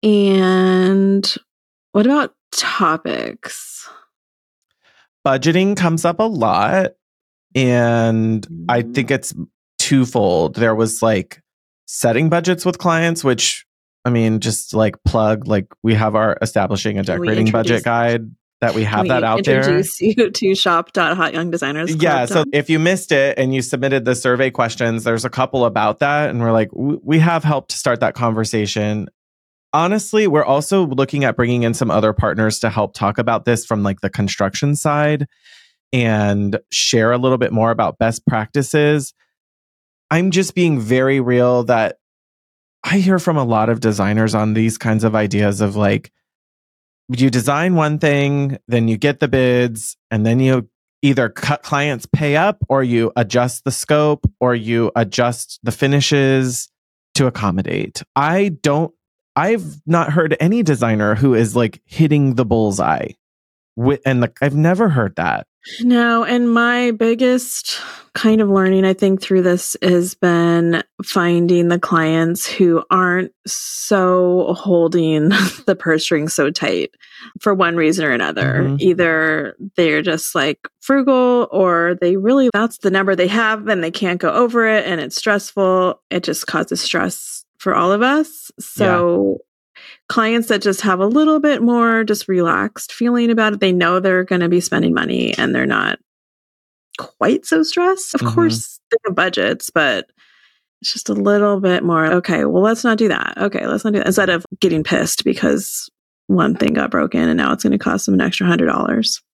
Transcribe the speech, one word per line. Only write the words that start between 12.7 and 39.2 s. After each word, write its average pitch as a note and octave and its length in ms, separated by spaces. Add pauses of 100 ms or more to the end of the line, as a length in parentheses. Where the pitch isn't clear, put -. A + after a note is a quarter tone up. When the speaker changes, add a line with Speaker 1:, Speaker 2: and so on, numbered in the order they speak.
Speaker 2:
clients, E3 460
which, - 420 (400)
I B2 40
mean, A2+ 300
just, - 340
like, A2 300
plug, A2 440
like, G2+ 200 (160)
we A2+ 120
have G#2+ 200
our G#2+ 260
establishing G2+ 560
a G2 60
Speaker 1:
Can F2+ 160
we F2 80
Speaker 2:
decorating A2 240
budget A2+ 260
Speaker 1:
introduce G2 60
Speaker 2:
guide A#2 480 (300)
that A#2 120
we A2 120
have G#2 140
Speaker 1:
Can - 40
we F#2 60
Speaker 2:
that B2 160
out A2+ 180
there. C3+ 140
Speaker 1:
introduce C#3 440
you G#3+ 300
<laughs> - 20
to F#3+ 220
shop E3+ 380
dot F3 240
hot D#3+ 160
young E3+ 180
designers D#3 380
club D#3+ 100
dot E3 100
com? C#3 100
Speaker 2:
Yeah, B2 60
so D#3+ 180 (100)
if D3 160
you D#3+ 100
missed F#3 320
it C#3 260
and C3 160
you C3+ 80
submitted C3 440
the B2+ 100
survey B2+ 340
questions, A2+ 540
there's A#2 220
a B2+ 40
couple B2+ 360
about G#2+ 340
that. D3 300
And A#2 100
we're A#2 140
like, A2 180
"W-, C#3 320
we D#3 160
have D#3+ 240
helped D3 300
start A#2+ 260
that A#2 160
conversation." G#2+ 920 (640)
Honestly, G3+ 540
we're D3+ 180
also D#3 420
looking C3+ 380
at A#2 100
bringing A#2+ 280
in A#2 100
some A#2 180
other G#2+ 220
partners G#2+ 460
to A2+ 100
help G2+ 260
talk G#2 220
about A2+ 280
this A#2+ 200
from, G#2+ 180
like, G2 160
the G2 100
construction G#2 680
side D3 520 (680)
and G#2 640 (140)
share A2+ 400
a B2 60
little C3 200
bit A#2 140
more A2 180
about A2 300
best A2+ 260
practices. C#3+ 880 (960)